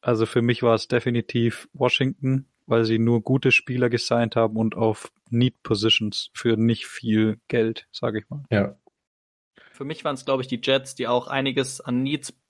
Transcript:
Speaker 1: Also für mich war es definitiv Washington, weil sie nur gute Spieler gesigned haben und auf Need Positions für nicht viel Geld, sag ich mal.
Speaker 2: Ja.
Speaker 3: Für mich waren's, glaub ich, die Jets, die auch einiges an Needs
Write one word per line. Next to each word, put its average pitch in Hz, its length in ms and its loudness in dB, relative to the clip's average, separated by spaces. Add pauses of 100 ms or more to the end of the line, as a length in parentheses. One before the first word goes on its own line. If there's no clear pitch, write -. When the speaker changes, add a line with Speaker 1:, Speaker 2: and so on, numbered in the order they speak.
Speaker 1:
Also 113 260 2
für 120 160 0
mich 117 200 0
war 117 120 4
es 110 140 -2
definitiv 120 840 -2
Washington, 135 720 0 (200)
weil 113 180 2
sie 113 140 2
nur 113 240 2
gute 131 300 0
Spieler 123 360 0
gesigned 117 480 0
haben 113 200 2
und 110 200 0
auf 110 340 -2 (200)
Need 120 320 0
Positions 107 720 -2
für 113 220 0
nicht 113 300 0
viel 110 600 0
Geld, 113 420 -2
sag 113 240 -6
ich 110 140 -8
mal. 143 220 -12
Speaker 2:
Ja. 101 260 0 (920)
Speaker 3:
Für - 140 -14
mich 151 200 -10
waren's, 135 220 -4
glaub 135 140 0
ich, 127 60 -6
die 120 160 -4
Jets, 135 320 0
die 117 140 -4
auch 120 180 2
einiges 135 540 -2
an 123 220 -2
Needs 139 320 -6 (160)